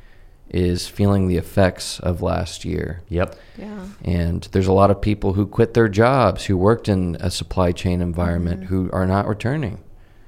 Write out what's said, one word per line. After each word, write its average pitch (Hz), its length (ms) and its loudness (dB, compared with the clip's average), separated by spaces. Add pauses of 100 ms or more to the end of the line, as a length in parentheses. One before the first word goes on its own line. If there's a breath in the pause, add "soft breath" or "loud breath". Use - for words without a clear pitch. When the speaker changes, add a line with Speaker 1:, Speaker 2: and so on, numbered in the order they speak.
(500 soft breath)
Speaker 1:
is 90 360 0
feeling 101 400 2
the 90 100 0
effects - 640 0
of 85 220 -4
last 85 420 -4
year. 82 440 -6
Speaker 2:
Yep. 85 260 -4 (220 loud breath)
Speaker 3:
Yeah. 208 300 -14 (180)
Speaker 1:
And 87 480 -2
there's 95 160 4
a 95 40 6
lot 98 200 6
of - 80 0
people 104 320 -2
who 98 140 2
quit - 280 0
their 113 140 6
jobs, 110 560 4
who 98 120 0
worked 104 320 2
in 92 320 0
a 90 120 -2
supply - 400 -2
chain 90 280 -2
environment, 87 600 -2
Speaker 3:
Mm-hmm. 92 140 -6
Speaker 1:
who 92 180 -2
are 92 140 0
not 98 200 0
returning 113 520 -4 (500 soft breath)